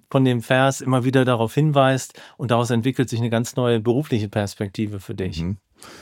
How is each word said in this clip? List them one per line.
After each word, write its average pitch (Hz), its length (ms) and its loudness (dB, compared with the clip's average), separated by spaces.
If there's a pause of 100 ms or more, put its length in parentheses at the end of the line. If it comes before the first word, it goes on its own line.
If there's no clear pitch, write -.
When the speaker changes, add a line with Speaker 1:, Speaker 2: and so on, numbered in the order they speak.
Speaker 1:
von 135 160 2
dem 123 160 2
Vers 131 400 2
immer 127 220 0
wieder 131 200 2
darauf 117 300 0
hinweist 139 640 2 (180)
und 117 120 -6
daraus 117 220 2
entwickelt 123 360 0
sich 117 120 -4
eine 120 100 -2
ganz 117 260 -2
neue 120 240 0
berufliche 117 500 -2
Perspektive 101 720 -6
für 101 140 -14
dich. 87 300 -6
Speaker 2:
Mhm. 95 140 -4 (440)